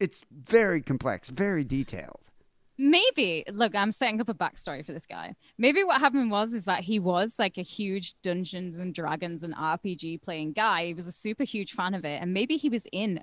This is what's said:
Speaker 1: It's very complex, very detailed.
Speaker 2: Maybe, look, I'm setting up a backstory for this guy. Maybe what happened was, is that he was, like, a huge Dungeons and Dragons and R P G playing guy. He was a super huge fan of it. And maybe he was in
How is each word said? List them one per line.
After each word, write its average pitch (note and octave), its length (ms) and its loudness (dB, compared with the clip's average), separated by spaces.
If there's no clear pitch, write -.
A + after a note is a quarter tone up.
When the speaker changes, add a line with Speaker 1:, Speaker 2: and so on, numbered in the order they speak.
Speaker 1:
It's - 300 -2
very F3 500 4
complex, B2 480 -2
very F3 360 0
detailed. A#2+ 640 -6
Speaker 2:
Maybe, C#4+ 760 4
look, G#3 240 2
I'm G3+ 160 2
setting A3 280 2
up A#3 80 -2
a A3 60 -4
backstory D#3 500 -6
for - 80 -12
this D#3 140 -12
guy. - 300 -12
Maybe D4 260 6
what C#4+ 160 4
happened C4 320 4
was, G#3+ 200 2
is G#3+ 120 -4
that F#3 180 0
he G#3+ 160 0
was, F#3 400 2
like, G3 180 0
a F3+ 60 -4
huge G3 580 -4
Dungeons F3+ 580 -4
and F3+ 140 -6
Dragons D#3+ 520 -4
and E3 120 -6
R D#3 220 -2
P F#3 160 -4
G D#3+ 240 -8
playing D#3 360 -6
guy. F#3+ 320 2
He E3+ 80 -4
was E3+ 120 -8
a F3+ 60 -8
super A3 320 -4
huge G#3 280 -4
fan F#3 220 -2
of E3+ 100 -4
it. D3 160 -4
And F3 140 -2
maybe B3 220 0
he D4+ 120 -2
was A#3 220 -2
in F#3+ 320 -2